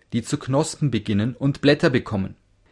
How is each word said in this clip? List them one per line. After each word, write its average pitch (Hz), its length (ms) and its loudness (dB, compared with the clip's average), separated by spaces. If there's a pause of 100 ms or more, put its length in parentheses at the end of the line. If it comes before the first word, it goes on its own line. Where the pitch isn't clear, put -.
(120)
die 117 120 -2
zu - 140 -2
Knospen 147 520 -2
beginnen 110 480 0
und 143 240 0
Blätter 151 300 4
bekommen. 101 440 -2 (360)